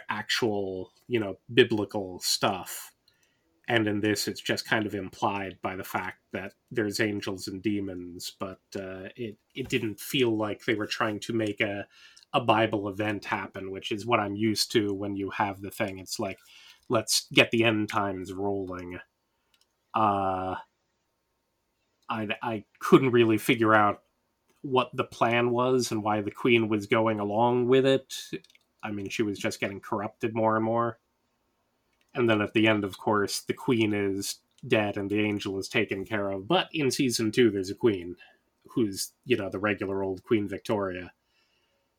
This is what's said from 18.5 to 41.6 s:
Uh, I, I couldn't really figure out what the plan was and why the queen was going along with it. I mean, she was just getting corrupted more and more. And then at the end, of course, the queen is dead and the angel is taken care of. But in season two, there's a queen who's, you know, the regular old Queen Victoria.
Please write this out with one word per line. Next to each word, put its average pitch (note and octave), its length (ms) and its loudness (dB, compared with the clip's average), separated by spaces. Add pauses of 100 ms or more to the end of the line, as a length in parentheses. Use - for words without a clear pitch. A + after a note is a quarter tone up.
Uh, F#2+ 600 0 (1500)
I, A2 180 -2 (140)
I G#2+ 240 -4 (140)
couldn't C3+ 320 6
really A2+ 260 6
figure A2+ 360 4
out G#2 280 4 (640)
what B2+ 300 2
the C3 120 -2
plan A#2+ 460 2
was B2+ 400 2
and G#2+ 120 -2
why G#2+ 180 0
the G2+ 100 -4
queen A#2 380 2
was G#2 180 0
going A2 320 2
along A#2 480 2
with C3 180 6
it. C3+ 300 2 (680)
I A2 80 -8
mean, G2 180 -8
she - 140 -2
was G2+ 160 -4
just G#2+ 200 -4
getting G2 220 -6
corrupted A2 540 -4
more A2 200 4
and A2 100 2
more. A#2 340 -2 (1120)
And A#2+ 160 4
then G#2 120 4
at G2+ 120 -2
the A2+ 140 6
end, G#2 160 4
of F#2 140 -6
course, G#2 440 0
the - 120 -4
queen A2 400 2
is G2+ 460 -2 (280)
dead G#2+ 300 2
and G2 120 -4
the G#2 100 0
angel G#2 400 0
is F#2+ 80 -6
taken G2 380 -2
care G2+ 240 -2
of. G2 180 -8
But F3 260 2
in D#3 180 0
season A#2 400 0
two, A#2+ 180 6
there's G2 200 -4
a G2 60 -6
queen F2+ 400 0 (520)
who's, G2 440 -2 (140)
you A#2+ 120 2
know, G2 120 -4
the G2 100 -6
regular G2 440 -2
old F#2+ 200 -6
Queen G#2 240 2
Victoria. F#2 640 -4 (880)